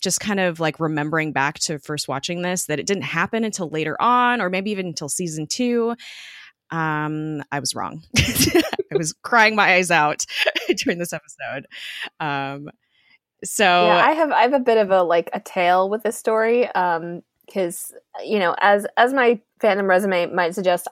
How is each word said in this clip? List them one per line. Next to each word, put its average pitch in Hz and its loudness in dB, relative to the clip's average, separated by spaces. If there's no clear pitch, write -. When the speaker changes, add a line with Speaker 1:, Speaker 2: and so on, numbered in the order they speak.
Speaker 1:
just - -2
kind 202 -2
of, 175 -2
like, 160 -2
remembering 156 -2
back 135 -2
to 156 -4
first 151 -8
watching 147 -6
this, 180 -2
that 151 -2
it - -6
didn't 196 -2
happen 180 -2
until 190 -6
later 156 -4
on, 247 2
or 185 0
maybe 190 -4
even 190 -4
until 156 -8
season 156 -6
two. 240 -2
Um, 156 -4
I 143 -4
was 131 -4
wrong. 107 -8
<laughs> 240 -6
I - 0
was 165 -4
crying 220 4
my 185 4
eyes 180 2
out 156 2
<laughs> - -2
during 185 -2
this 175 -6
episode. 135 -12
Um, 143 -4
so 208 0
Speaker 2:
Yeah, 175 6
I 285 6
have, 311 2
I - 2
have 247 4
a 277 4
bit 233 4
of 202 2
a, 190 6
like, 170 2
a 196 -6
tale 185 2
with 220 -4
this 202 -2
story. 226 2
Um, 175 -2
'cause, - -6
you 196 -2
know, 175 2
as, 202 4
as 240 4
my 240 4
fandom 196 0
resume 185 2
might 175 -2
suggest, 180 0